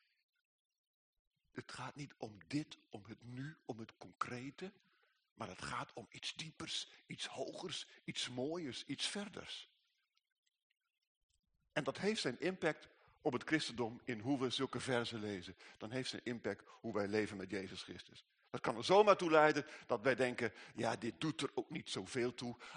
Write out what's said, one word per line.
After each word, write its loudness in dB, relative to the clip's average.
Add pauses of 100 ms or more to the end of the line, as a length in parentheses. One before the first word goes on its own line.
(1500)
Het -10
gaat -10
niet -10
om -8 (100)
dit, -4 (120)
om -12
het -14
nu, -8
om -6
het -14
concrete, -8 (600)
maar -8
het -12
gaat -6
om -12
iets -8
diepers, -8 (140)
iets -8
hogers, -6 (160)
iets -4
mooiers, -2
iets -2
verders. -6 (2000)
En 0
dat 0
heeft 2
zijn 0
impact 0 (360)
op 2
het 0
christendom 0
in -4
hoe 0
we 2
zulke -2
verzen 0
lezen. -4 (220)
Dan -8
heeft -2
zijn -8
impact -2
hoe -8
wij 2
leven 2
met -8
Jezus -6
Christus. -14 (260)
Dat -6
kan 2
er -4
zomaar 10
toe 2
leiden 8 (220)
dat 2
wij 6
denken, 2 (220)
ja, 2
dit -4
doet -2
er 0
ook -2
niet -8
zoveel -2
toe -6 (220)